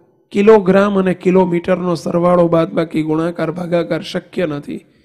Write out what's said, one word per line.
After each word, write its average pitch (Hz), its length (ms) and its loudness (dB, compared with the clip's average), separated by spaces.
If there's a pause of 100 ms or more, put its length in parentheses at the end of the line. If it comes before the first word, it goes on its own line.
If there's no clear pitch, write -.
(320)
કિલોગ્રામ 202 680 4
અને 185 140 0
કિલોમીટરનો 180 840 0
સરવાળો, 175 520 0
બાદબાકી, 165 560 -2
ગુણાકાર, 160 480 -4
ભાગાકાર 170 500 -4
શક્ય 180 460 -6
નથી, 147 380 -10 (200)